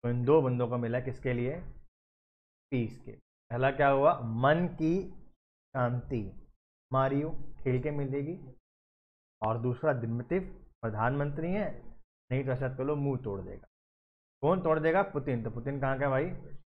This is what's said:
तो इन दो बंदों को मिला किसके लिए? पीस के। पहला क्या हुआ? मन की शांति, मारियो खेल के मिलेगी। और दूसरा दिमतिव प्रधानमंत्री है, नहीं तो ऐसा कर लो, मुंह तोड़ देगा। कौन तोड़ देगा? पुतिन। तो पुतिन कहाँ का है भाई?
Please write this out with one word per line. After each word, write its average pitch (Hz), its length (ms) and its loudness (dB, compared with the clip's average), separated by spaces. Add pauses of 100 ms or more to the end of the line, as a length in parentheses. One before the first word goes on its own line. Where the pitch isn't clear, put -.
तो 120 60 2
इन 120 160 2
दो 151 160 8
बंदों 123 260 2
को 123 100 -2
मिला 120 220 0
किसके 127 340 -4
लिए? 127 260 -2 (1120)
पीस 117 340 -2
के। - 60 -14
पहला - 600 -2
क्या 139 180 4
हुआ? 139 300 6
मन 131 480 2
की 175 440 0 (640)
शांति, 123 760 -2 (460)
मारियो 135 360 2
खेल - 540 -2
के 151 80 -2
मिलेगी। 143 680 -4 (840)
और 110 160 0
दूसरा 123 360 2
दिमतिव 120 880 -4
प्रधानमंत्री 143 680 0
है, 190 360 -4 (440)
नहीं 131 140 0
तो 131 60 -2
ऐसा 131 260 -2
कर 131 60 -4
लो, 147 120 0
मुंह 139 280 -2
तोड़ 98 180 -4
देगा। 95 260 -12 (760)
कौन 180 220 2
तोड़ 160 160 4
देगा? 165 240 4
पुतिन। 127 400 -2
तो 113 60 -4
पुतिन 127 320 -6
कहाँ 135 180 0
का 143 60 0
है 139 60 2
भाई? 139 180 0 (400)